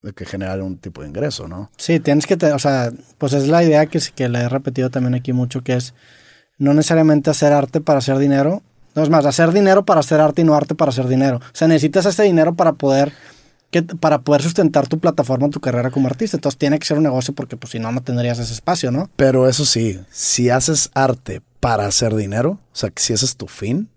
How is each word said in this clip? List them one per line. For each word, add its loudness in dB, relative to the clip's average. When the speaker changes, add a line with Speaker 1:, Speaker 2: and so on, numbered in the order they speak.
Speaker 1:
de -14
que -14
generar -8
un -8
tipo -16
de -14
ingreso, -8
¿no? -14
Speaker 2:
Sí, -2
tienes 0
que, 0
te-, 2
o -2
sea, 0
pues -2
es 0
la 4
idea 4
que, -2
que -2
la -2
he -2
repetido -2
también -2
aquí -4
mucho, -2
que -2
es -4
no 2
necesariamente 4
hacer 2
arte 0
para 2
hacer 0
dinero. 0
No, 0
es 0
más, 4
hacer 2
dinero 4
para 4
hacer 2
arte 2
y 4
no 4
arte 0
para 0
hacer -2
dinero. 0
O -16
sea, 2
necesitas 2
ese 2
dinero 4
para 2
poder, 0
que, 2
para 0
poder 2
sustentar 0
tu -2
plataforma, 0
tu -8
carrera -2
como 0
artista. -4
Entonces -4
tiene 0
que -10
ser -2
un 2
negocio -2
porque, -10
pues, -16
si -8
no, -6
no -6
tendrías -4
ese -6
espacio, -4
¿no? -4
Speaker 1:
Pero 4
eso 0
sí, -2
si -2
haces 0
arte -2
para 0
hacer 0
dinero, -2
o -14
sea, -6
que -12
si -2
ese 0
es -4
tu -12
fin -6